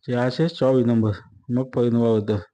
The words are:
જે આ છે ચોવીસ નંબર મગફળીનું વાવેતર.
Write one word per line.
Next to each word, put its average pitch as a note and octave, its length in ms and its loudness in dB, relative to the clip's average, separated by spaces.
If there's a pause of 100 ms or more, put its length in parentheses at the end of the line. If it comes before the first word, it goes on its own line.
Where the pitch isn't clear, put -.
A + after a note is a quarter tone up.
જે B2 80 -4
આ B2 140 0
છે D#3+ 180 0
ચોવીસ C3 380 2
નંબર A2 300 2 (340)
મગફળીનું B2 520 0
વાવેતર. A2 380 0 (140)